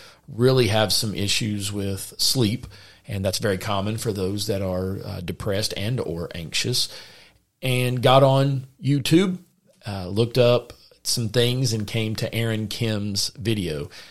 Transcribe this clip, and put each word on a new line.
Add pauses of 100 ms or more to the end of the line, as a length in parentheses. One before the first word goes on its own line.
(280)
really
have
some
issues
with
sleep, (420)
and
that's
very
common
for
those
that
are,
uh,
depressed
and
or
anxious. (720)
And
got
on (180)
YouTube, (480)
uh,
looked
up (300)
some
things
and
came
to
Aaron
Kim's
video. (220)